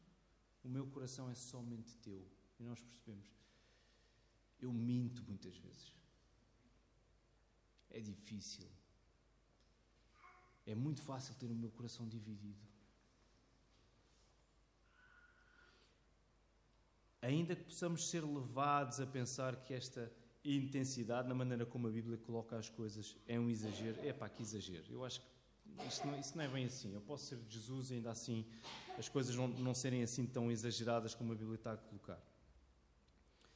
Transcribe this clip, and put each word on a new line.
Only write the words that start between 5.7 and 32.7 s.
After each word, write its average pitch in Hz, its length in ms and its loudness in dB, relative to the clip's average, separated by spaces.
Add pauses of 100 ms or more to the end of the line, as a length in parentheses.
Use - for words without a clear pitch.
É - 20 -6
difícil. 101 680 -6 (2000)
É 107 100 -2
muito 135 260 2
fácil 127 340 -4
ter 123 120 -4
o 117 80 0
meu 113 160 0
coração 120 360 -6
dividido. 104 580 -6 (4000)
Ainda 165 340 4
que - 80 -4
possamos - 460 0
ser 170 140 2
levados 143 760 4
a 131 80 2
pensar 131 560 0
que - 100 -4
esta 123 380 -4 (320)
intensidade, 131 840 2
na 131 60 2
maneira 123 320 4
como 120 220 0
a - 20 4
Bíblia 113 280 0
coloca 113 400 -2
as 110 120 -4
coisas, 107 480 -4 (100)
é 117 120 4
um 120 100 6
exagero. 110 560 2
Epá, 123 240 0
que - 120 -8
exagero. 95 500 -4
Eu 123 120 -4
acho - 180 -4
que - 60 -18 (600)
isto - 180 0
não, 143 140 2
isso 143 180 -2
não 160 60 2
é 143 40 4
bem 131 180 2
assim. 107 280 -2
Eu 104 80 -4
posso 143 240 -4
ser 131 120 -4
de 110 180 -10
Jesus 127 340 -2
e 127 60 0
ainda 117 160 0
assim 110 340 0 (520)
as 110 120 -4
coisas 123 260 4
não, 127 120 6
não 123 260 4
serem 127 300 4
assim 120 220 4
tão 120 260 4
exageradas 113 640 4
como 113 180 0
a - 20 0
Bíblia 110 200 -2
está 110 180 -4
a 107 40 -2
colocar. 98 440 -10 (1300)